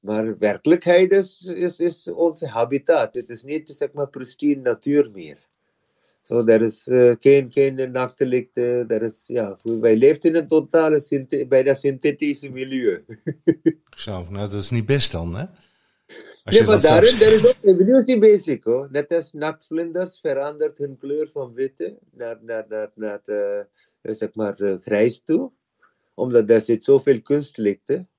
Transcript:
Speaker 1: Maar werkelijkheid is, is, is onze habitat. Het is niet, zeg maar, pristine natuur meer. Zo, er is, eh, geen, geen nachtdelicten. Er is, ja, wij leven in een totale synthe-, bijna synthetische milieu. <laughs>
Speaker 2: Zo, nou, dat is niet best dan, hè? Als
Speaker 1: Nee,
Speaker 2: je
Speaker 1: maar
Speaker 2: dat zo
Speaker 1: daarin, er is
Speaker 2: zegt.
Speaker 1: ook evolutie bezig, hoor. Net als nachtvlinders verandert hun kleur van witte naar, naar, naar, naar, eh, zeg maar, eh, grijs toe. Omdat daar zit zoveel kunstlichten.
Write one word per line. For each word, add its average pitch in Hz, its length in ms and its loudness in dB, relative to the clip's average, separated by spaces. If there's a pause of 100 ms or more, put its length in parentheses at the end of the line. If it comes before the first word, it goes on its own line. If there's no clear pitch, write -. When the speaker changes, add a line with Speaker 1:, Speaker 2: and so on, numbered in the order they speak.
Speaker 1:
Maar 107 380 -6
werkelijkheid 175 720 2
is, 185 420 -4
is, 180 240 -6
is 170 300 -6
onze 165 380 -4
habitat. 123 680 -2
Het 117 140 -12
is 117 140 -16
niet, 156 340 -10
zeg 139 160 -8
maar, 143 160 -8
pristine 135 540 -6
natuur 139 480 -2
meer. 82 280 -20 (840)
Zo, 117 260 -2
er 113 160 6
is, 110 240 -4
eh, 123 320 4
geen, 139 340 4
geen 131 380 -2
nachtdelicten. 123 1000 -4
Er 110 140 -2
is, 113 240 -10
ja, 110 360 -6
wij 113 340 2
leven 139 260 4
in 160 120 2
een 160 140 -2
totale 156 520 2
synthe-, 139 460 -6
bijna 131 280 4
synthetische 143 760 -4
milieu. 127 540 -4 (500)
<laughs> - 420 -4
Speaker 2:
Zo, 92 340 -12
nou, 101 180 -8
dat 101 120 -8
is 92 100 -8
niet 117 160 -4
best 139 260 0
dan, 85 240 -8
hè? 123 80 -8 (1000)
Als - 100 -6
Speaker 1:
Nee, - 60 8
Speaker 2:
je 226 40 4
Speaker 1:
maar 214 100 4
Speaker 2:
dat - 100 0
zo - 40 6
Speaker 1:
daarin, 480 320 6
er 440 120 6
is 220 80 4
Speaker 2:
zegt. 508 160 4 (100)
Speaker 1:
ook 185 140 4
evolutie 247 380 2
bezig, 202 460 2
hoor. 127 260 -4
Net 147 240 -6
als 165 180 -4
nachtvlinders 160 880 -8
verandert 147 580 -6
hun 139 200 -10
kleur 147 300 -6
van 131 260 -12
witte 135 440 -10 (140)
naar, 117 300 -14
naar, 113 260 -10
naar, 107 260 -10
naar, 104 300 -12
eh, 101 400 -6 (500)
zeg 107 200 -10
maar, 107 260 -6
eh, 98 200 -2
grijs 107 440 -2
toe. 254 260 -2 (640)
Omdat 120 340 0
daar 113 120 6
zit 110 240 -4
zoveel 135 380 2
kunstlichten. 135 840 -4 (100)